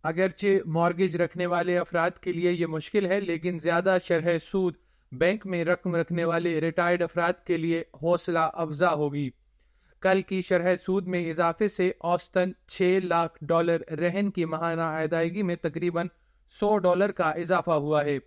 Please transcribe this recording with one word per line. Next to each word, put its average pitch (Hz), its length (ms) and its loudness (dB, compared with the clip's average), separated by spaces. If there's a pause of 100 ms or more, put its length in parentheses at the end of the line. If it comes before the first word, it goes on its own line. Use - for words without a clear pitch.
اگرچہ 185 440 -2 (200)
مارگیج 170 500 0
رکھنے 175 300 -2
والے 175 320 0
افراد 170 320 -2
کے 180 220 -8
لیے 175 200 0
یہ 170 140 -2
مشکل 160 400 -4
ہے، 196 140 0
لیکن 170 380 -4
زیادہ 175 460 6
شرح 170 340 2 (120)
سود 185 240 2 (380)
بینک 180 340 0
میں 175 180 -2
رقم 175 300 0
رکھنے 170 300 0
والے 165 360 0
ریٹائرڈ 175 420 2
افراد 175 300 0 (140)
کے 170 100 0
لیے 165 240 0
حوصلہ 165 580 -2
افزا 160 560 0
ہوگی۔ 143 360 -2 (680)
کل 190 220 2
کی 190 200 -4
شرح 180 320 2 (120)
سود 185 200 -2
میں 175 240 -4
اضافے 170 380 0
سے 185 300 -2
اوسطاً 180 540 -2 (140)
چھ 185 380 0
لاکھ 170 380 -2
ڈالر 165 480 0
رہن 175 400 -2
کی 175 140 -4
ماہانہ 165 360 -4
ادائیگی 165 600 -2
میں 175 140 -2
تقریباً 170 500 -4 (440)
سو 208 280 0
ڈالر 180 320 2
کا 165 200 -2
اضافہ 170 400 -2
ہوا 151 340 0
ہے۔ 147 220 -2